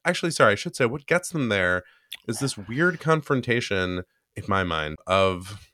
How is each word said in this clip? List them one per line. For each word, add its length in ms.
actually, 280
sorry, 200
I 40
should 180
say 120
what 200
gets 240
them 200
there 340
is 140
this 180
weird 400
confrontation 1040
in 140
my 160
mind 320
of 680